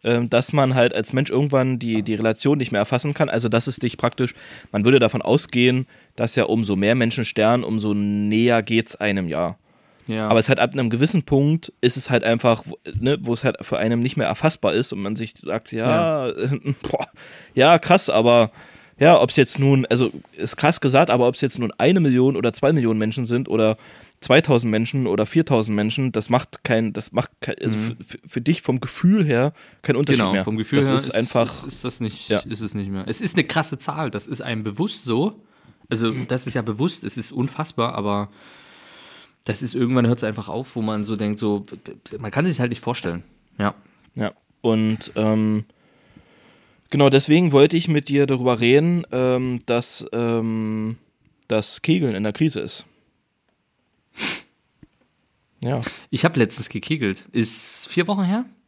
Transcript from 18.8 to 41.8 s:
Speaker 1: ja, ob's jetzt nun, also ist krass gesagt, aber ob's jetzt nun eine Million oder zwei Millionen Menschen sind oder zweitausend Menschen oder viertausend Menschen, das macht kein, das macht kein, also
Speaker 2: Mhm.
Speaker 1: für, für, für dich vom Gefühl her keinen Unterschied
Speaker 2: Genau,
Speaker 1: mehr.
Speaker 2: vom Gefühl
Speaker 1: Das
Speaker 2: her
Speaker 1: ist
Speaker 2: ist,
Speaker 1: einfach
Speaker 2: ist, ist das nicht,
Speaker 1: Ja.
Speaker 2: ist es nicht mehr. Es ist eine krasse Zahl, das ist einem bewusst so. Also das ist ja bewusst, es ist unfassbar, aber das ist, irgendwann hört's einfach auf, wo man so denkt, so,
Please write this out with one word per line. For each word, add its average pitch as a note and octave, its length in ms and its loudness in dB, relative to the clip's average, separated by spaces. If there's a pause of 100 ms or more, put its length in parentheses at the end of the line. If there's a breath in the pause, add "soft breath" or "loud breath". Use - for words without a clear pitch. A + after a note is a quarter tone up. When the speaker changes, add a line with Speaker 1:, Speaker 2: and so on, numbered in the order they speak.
Speaker 1:
ja, D#3 220 8
ob's - 160 2
jetzt C3+ 220 2
nun, C#3 280 4
also A#2+ 240 2 (220)
ist F2 240 -6
krass D3+ 240 0
gesagt, C3+ 300 4
aber B2 180 4
ob's B2+ 140 -2
jetzt B2+ 160 -4
nun A#2 180 -4
eine F3 240 4
Million C3 360 4
oder A#2 180 0
zwei C#3+ 180 2
Millionen A2+ 260 2
Menschen A2 280 -4
sind A#2+ 240 -2
oder A2 260 2 (440 loud breath)
zweitausend B2+ 500 4
Menschen A#2 360 0
oder G2+ 200 0
viertausend A2 500 0
Menschen, A2+ 340 -2
das G#2+ 200 -4
macht - 340 -2
kein, A2+ 300 0
das - 180 -10
macht A#2 180 -2 (100)
kein, - 220 -8
also A2 160 -2
Speaker 2:
Mhm. G#2+ 40 -4
Speaker 1:
für, A#2 220 -8
für, - 220 -16
für - 140 -6
dich D3+ 220 0
vom B2+ 180 -2
Gefühl G3 460 2
her C3+ 260 2 (300 soft breath)
keinen C#3+ 140 0
Unterschied C#3 240 2
Speaker 2:
Genau, F#2+ 120 0
Speaker 1:
mehr. G2 120 0
Speaker 2:
vom G#2+ 120 -2
Gefühl A2 220 -2
Speaker 1:
Das C#3 100 2
Speaker 2:
her C3 80 0
Speaker 1:
ist C3+ 120 -2
Speaker 2:
ist, A2 60 -4
Speaker 1:
einfach A#2 300 2 (220)
Speaker 2:
ist, - 80 -
ist - 100 -10
das - 160 -8
nicht, - 300 -8
Speaker 1:
Ja. G#2 80 2
Speaker 2:
ist A2 240 -8
es G#2 120 -8
nicht G2 160 -6
mehr. F#2+ 160 -6
Es - 140 -4
ist G#3 160 0
eine E3 100 2
krasse D#3 300 -2
Zahl, D3 340 -6
das G#2 160 -10
ist B2 140 -10
einem A2+ 240 -6
bewusst A2 400 -6
so. C3 340 0 (520 soft breath)
Also A2+ 220 0
das B2+ 340 -4
ist A#2 80 -8
ja A#2+ 80 -2
bewusst, A2+ 420 -4
es G#2+ 140 -8
ist A2 120 -6
unfassbar, B2+ 640 -4
aber G2+ 360 -4 (1120 loud breath)
das - 180 -4
ist, B2 120 -6
irgendwann B2 320 2
hört's A#2+ 180 0
einfach G#2+ 240 -6
auf, A#2+ 280 -10
wo A2+ 60 -4
man G#2+ 220 -4
so G#2+ 120 -4
denkt, G#2 220 -4
so, G#2 260 -2 (540)